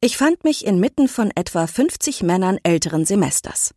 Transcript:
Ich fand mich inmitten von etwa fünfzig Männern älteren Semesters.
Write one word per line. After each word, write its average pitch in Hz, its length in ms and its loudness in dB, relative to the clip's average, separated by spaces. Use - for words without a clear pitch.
Ich 240 160 0
fand 320 280 0
mich 311 200 0
inmitten 220 440 2
von 220 260 -2
etwa 170 320 -2
fünfzig - 560 -2
Männern 185 400 0
älteren 160 420 0
Semesters. - 720 -2